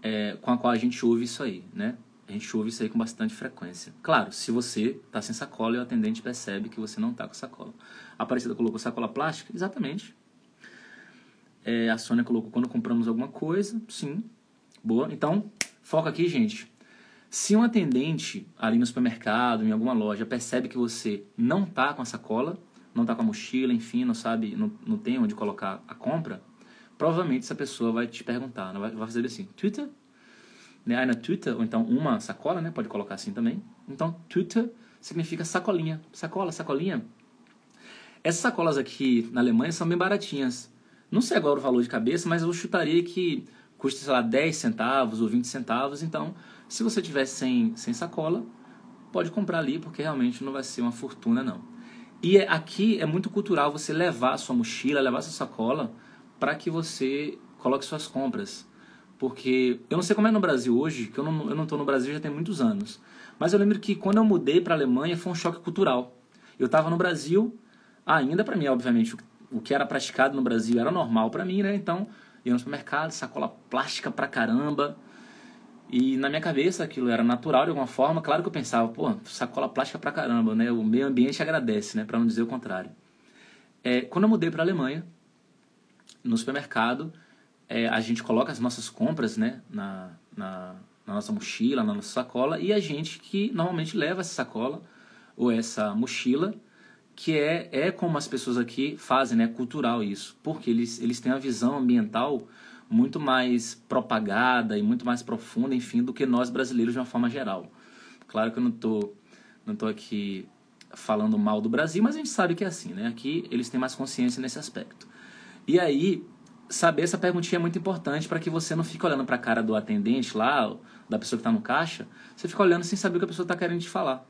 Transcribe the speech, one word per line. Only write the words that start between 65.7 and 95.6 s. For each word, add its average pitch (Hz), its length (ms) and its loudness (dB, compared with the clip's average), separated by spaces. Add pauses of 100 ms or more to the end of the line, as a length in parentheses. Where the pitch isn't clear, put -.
Eu 127 100 2
tava 156 200 4
no 170 80 2
Brasil, 180 600 2 (500)
ainda 156 360 4
pra 214 140 -2
mim, 160 100 2
obviamente, 120 480 4
o, - 40 -14 (340)
o 113 80 -4
que - 140 0
era 139 100 2
praticado 139 500 0
no 135 80 0
Brasil 117 380 2
era 127 100 2
normal 117 400 2
pra - 140 -4
mim, 185 180 0
né? 196 120 0
Então, 190 340 -2 (360)
ia 123 80 2
no 123 60 4
supermercado, 143 520 -4
sacola - 380 -6 (220)
plástica - 400 -2
pra - 160 -4
caramba. 139 720 0 (920)
E 131 260 4
na 135 120 0
minha 151 120 -2
cabeça 165 420 2
aquilo 131 260 -2
era 117 140 2
natural 123 420 4
de 170 60 0
alguma 139 160 -2
forma. 151 340 2
Claro 156 220 2
que 185 60 -2
eu 180 40 -6
pensava, 120 360 0
"Pô, 117 260 -2 (100)
sacola 131 440 -4
plástica - 300 -2
pra 147 120 -2
caramba, 117 440 2
né? 117 180 4
O 117 100 2
meio 117 240 4
ambiente 131 340 4
agradece, 123 560 0
né?" 110 80 -2
Pra 117 140 -2
não 117 80 4
dizer 113 160 2
o 117 40 0
contrário. 101 440 -6 (920)
É, 123 180 2
quando 175 240 2
eu 214 40 8
mudei 170 220 4
pra 165 120 0
Alemanha, 165 440 0 (1160)
no 117 140 0
supermercado, 135 760 -2 (560)
é, 117 200 0
a 113 120 2
gente 113 220 -2
coloca 123 280 2
as 127 80 -8
nossas 123 300 -4
compras, 143 480 -2
né, 113 240 0 (100)
na, 95 400 -10 (260)
na, 92 380 -10 (320)
na 101 80 -6
nossa 104 180 -4
mochila, 113 520 0
na 104 100 0
nossa 101 140 -8
sacola, 131 500 -2
e 185 140 2
a 208 80 4
gente 156 380 -6
que 202 340 -2
normalmente 170 440 -2
leva 175 260 0
essa 175 120 -8
sacola 127 480 -4 (540)
ou 120 140 2
essa 113 440 0